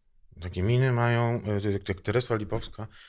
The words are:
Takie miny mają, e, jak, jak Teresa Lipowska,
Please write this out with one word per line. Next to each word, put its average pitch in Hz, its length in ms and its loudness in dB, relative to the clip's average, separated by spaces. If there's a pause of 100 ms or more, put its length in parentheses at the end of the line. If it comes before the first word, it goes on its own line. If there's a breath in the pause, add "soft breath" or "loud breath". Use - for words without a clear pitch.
(400)
Takie 90 220 -4
miny 123 300 4
mają, 117 500 2 (220)
e, 104 80 2
jak, 98 160 -4
jak 95 120 -4
Teresa 117 360 0
Lipowska, 107 500 -6 (220 loud breath)